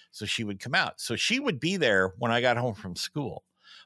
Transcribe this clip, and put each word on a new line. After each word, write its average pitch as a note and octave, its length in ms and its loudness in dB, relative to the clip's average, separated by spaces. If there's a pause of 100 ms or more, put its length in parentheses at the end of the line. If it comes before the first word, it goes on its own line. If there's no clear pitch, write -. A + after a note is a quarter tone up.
(120)
So - 140 -10
she A2+ 200 -4
would G2+ 160 -6
come C3 140 -4
out. D#3 260 0
So - 140 -2
she B3 240 0
would A3+ 200 -2
be F3+ 180 0
there G2 420 4
when A#2 120 0
I A#2+ 100 4
got B2 160 4
home A#2+ 180 0
from F2+ 200 -10
school. - 500 -8 (400)